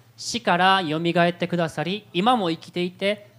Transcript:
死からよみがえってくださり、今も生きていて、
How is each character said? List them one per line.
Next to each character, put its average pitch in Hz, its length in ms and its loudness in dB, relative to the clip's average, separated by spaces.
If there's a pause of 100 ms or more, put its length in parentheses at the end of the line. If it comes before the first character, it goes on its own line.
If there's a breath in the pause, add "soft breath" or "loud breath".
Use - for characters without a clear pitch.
(160 loud breath)
死 - 240 -8
か 196 160 2
ら 190 260 4
よ 156 160 -2
み 170 140 -2
が 170 120 4
え 175 60 2
っ 175 40 -2
て 175 120 -6
く 170 100 -4
だ 165 120 0
さ 151 160 -6
り、 202 280 -8
今 220 240 2
も 185 140 0
生 160 100 -4
き - 120 -20
て 175 100 -4
い 180 80 -4
て、 202 480 -6